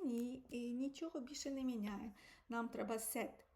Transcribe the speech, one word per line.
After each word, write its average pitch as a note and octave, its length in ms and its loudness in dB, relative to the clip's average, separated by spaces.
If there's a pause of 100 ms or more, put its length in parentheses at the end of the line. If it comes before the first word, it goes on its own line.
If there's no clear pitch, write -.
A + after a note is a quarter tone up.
ні, B3 460 2
і A#3+ 220 0
нічого C#4 480 0
більше C#4 300 -4
не C4+ 140 0
міняє. G#3+ 480 0 (360)
Нам A#3 200 2
треба A3+ 260 2
"cette" - 500 0 (120)